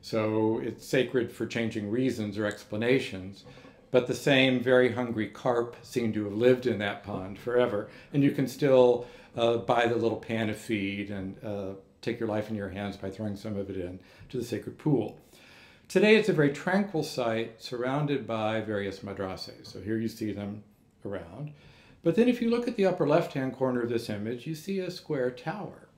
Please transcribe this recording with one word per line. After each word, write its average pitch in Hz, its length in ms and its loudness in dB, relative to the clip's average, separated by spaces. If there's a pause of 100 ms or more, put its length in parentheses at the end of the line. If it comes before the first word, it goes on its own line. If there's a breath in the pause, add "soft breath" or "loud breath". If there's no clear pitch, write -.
So 110 580 2
it's 117 280 -8
sacred 120 460 0
for 113 140 -6
changing 110 440 -4
reasons 107 480 -2
or 107 80 0
explanations, 107 960 -2 (460 loud breath)
but 123 160 4
the 127 80 0
same 131 460 4
very 127 320 6
hungry 113 360 -2
carp 120 540 -2
seem 113 320 -2
to 107 100 -2
have 101 100 -6
lived 123 320 6
in 110 120 0
that 101 240 -4
pond 98 360 -8
forever, 120 500 0 (260 loud breath)
and 143 100 4
you 139 60 6
can 135 180 -2
still, 123 580 6 (300 loud breath)
uh, 117 220 4
buy 120 280 2
the 117 100 2
little 110 220 0
pan 110 300 -2
of 107 80 -4
feed 101 540 -4
and, 98 340 -8
uh, 101 300 -6 (260)
take 113 180 -4
your 113 100 -2
life 107 200 -2
in 110 80 -4
your 98 140 -4
hands 98 260 -6
by 98 140 -8
throwing 101 260 -6
some 107 200 -8
of 98 120 -6
it 95 80 -6
in 92 240 -8 (300 loud breath)
to 131 80 -6
the 117 60 -4
sacred - 340 -8
pool. 120 400 0 (720 loud breath)
Today 214 280 6
it's 208 120 4
a 190 40 4
very 147 200 4
tranquil 185 520 0
site 117 580 -2
surrounded 131 640 -2
by 110 340 0
various 101 400 -4
madrasas. 95 680 -8
So - 120 -14
here 104 160 -2
you 113 120 0
see 107 240 -4
them 101 320 -8 (400)
around. 98 480 -10 (500 loud breath)
But 165 140 2
then 240 120 6
if 240 140 0
you 233 80 0
look 233 160 0
at 240 80 -6
the 196 120 2
upper 180 200 2
left-hand 143 480 0
corner 127 280 0
of 117 60 -2
this 117 220 -2
image, 110 380 -6
you 160 80 -6
see 196 240 -6
a 180 100 -6
square 139 400 -4
tower 165 560 -10 (120)